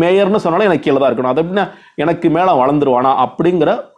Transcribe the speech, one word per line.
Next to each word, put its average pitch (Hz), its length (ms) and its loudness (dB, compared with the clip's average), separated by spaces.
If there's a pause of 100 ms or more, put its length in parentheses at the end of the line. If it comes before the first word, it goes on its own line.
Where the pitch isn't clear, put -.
மேயர்னு 196 420 2
சொன்னாலும் 185 240 0
எனக்கு 165 180 0
கீழே 139 140 2
தான் 135 100 2
இருக்கணும், 127 220 -2
அது 156 100 0
எப்படின்னா 180 240 -4 (300)
எனக்கு 160 340 -2
மேல 175 300 2
வளர்ந்துருவானா 135 520 2 (120)
அப்படிங்கிற 170 480 0 (260)